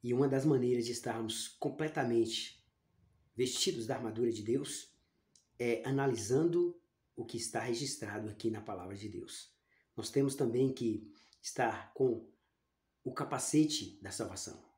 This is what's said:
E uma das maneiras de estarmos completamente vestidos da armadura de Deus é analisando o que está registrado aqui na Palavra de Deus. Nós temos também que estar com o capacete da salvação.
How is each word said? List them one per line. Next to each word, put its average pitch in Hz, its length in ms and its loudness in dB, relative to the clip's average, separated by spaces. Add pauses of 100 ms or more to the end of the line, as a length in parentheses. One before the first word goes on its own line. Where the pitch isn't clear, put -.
E 120 120 2
uma 139 120 4
das 135 200 4
maneiras 123 400 4
de 120 60 -4
estarmos 113 560 -4 (120)
completamente 123 1040 0 (720)
vestidos 123 500 0
da 127 80 0
armadura 113 380 0
de 104 100 -4
Deus 127 480 -2 (680)
é 120 280 0
analisando 139 960 2 (340)
o 117 120 -8
que - 100 -8
está 113 240 -4
registrado 113 680 -4
aqui 110 200 -2
na 104 120 -6
Palavra 98 340 -8
de 104 100 -10
Deus. - 480 -12 (400)
Nós - 140 -6
temos 139 260 2
também 127 380 2
que 110 400 -2 (300)
estar - 500 -2
com - 340 2 (760)
o 131 80 -6
capacete 147 880 0
da 98 100 -12
salvação. 95 540 -8 (140)